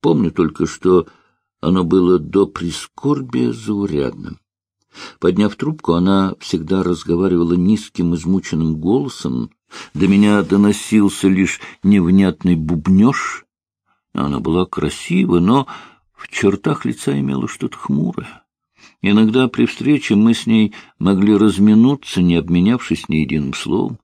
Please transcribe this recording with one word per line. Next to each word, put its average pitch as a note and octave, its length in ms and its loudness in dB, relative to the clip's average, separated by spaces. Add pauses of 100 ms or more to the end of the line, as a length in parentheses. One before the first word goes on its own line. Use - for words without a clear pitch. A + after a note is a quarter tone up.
Помню E2+ 300 0
только, E2 360 -2
что F2+ 400 0 (540)
оно F2+ 240 0
было F2+ 340 2
до F#2+ 280 0
прискорбия B2 1040 -6
заурядным. G2+ 840 -6 (840)
Подняв G2+ 360 0
трубку, D3+ 360 -4
она F#2+ 460 0
всегда F2+ 440 -4
разговаривала F2 720 0
низким, F2+ 600 -2
измученным D#2+ 640 -2
голосом. D#2+ 760 -4 (420)
До - 160 0
меня G#2 340 4
доносился G2+ 840 2
лишь F#2+ 320 0 (220)
невнятный F#2 720 2
бубнеж. F2 920 0 (680)
Она C#2+ 280 -4
была F2 240 0
красива, F2 760 -2
но A2 280 2 (480)
в - 140 -20
чертах - 560 -2
лица C3 340 -4
имела - 280 -4
что-то - 300 -10
хмурое. - 680 -6 (600)
Иногда A2 460 2
при A#2 180 0
встрече C3 480 -2
мы A2 200 4
с - 120 -8
ней A2 280 2 (240)
могли G2 380 2
разминуться, G#2+ 880 2
не F2 140 4
обменявшись F2 720 0
ни D#2 80 -2
единым C#2+ 360 -2
словом. - 520 -4